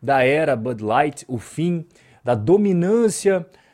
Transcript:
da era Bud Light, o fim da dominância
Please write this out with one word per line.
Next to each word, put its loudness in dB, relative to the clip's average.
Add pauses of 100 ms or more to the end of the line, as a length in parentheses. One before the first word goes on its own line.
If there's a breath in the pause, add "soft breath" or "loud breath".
da 2
era 2
Bud -6
Light, -2
o -8
fim -6 (380 soft breath)
da 0
dominância 2 (280 soft breath)